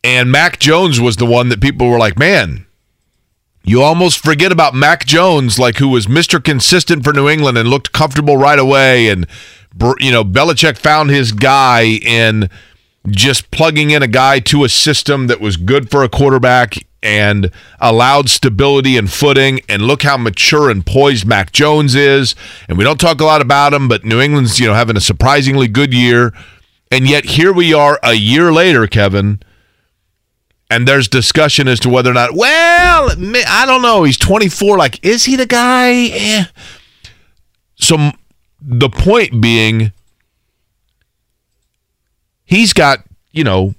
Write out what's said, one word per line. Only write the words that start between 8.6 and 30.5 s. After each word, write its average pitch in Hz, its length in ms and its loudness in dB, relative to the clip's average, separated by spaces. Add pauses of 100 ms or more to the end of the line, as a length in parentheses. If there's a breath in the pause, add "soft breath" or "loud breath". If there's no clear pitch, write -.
And, 90 180 -2 (480 loud breath)
br-, 113 260 -2
you 131 100 -2
know, 113 140 0
Belichick 143 540 -2
found 151 320 0
his 131 220 0
guy 127 500 2
in 110 680 0 (640 soft breath)
just 120 400 -2
plugging 151 400 -2
in 147 120 2
a 127 60 -2
guy 131 300 2
to 143 260 0
a 123 40 0
system 139 580 -2
that 120 140 -2
was 101 180 -4
good 120 320 -2
for 139 120 0
a 123 60 0
quarterback 127 680 0 (240)
and 104 480 0 (300 loud breath)
allowed 123 500 2
stability 135 680 0
and 104 160 -2
footing. 135 560 0
And 104 140 -4
look 131 200 -2
how 143 140 -2
mature 127 540 -2
and 98 160 -4
poised 123 400 0
Mac 101 260 -2
Jones 151 420 0
is. 139 400 0 (340 loud breath)
And 85 100 -4
we 104 60 0
don't 147 160 -2
talk 165 200 0
a 156 40 2
lot 151 180 2
about 143 320 0
him, 139 140 -2
but 110 160 -2
New 110 160 0
England's, 139 380 0
you 123 80 0
know, 104 80 2
having 113 220 0
a 101 40 0
surprisingly 135 680 0
good 131 240 -2
year. 123 400 2 (580 loud breath)
And 131 180 0
yet 147 160 0
here 160 280 0
we 170 220 2
are 147 280 2
a 117 120 0
year 131 380 2
later, 156 340 2
Kevin, 101 540 -2 (1300)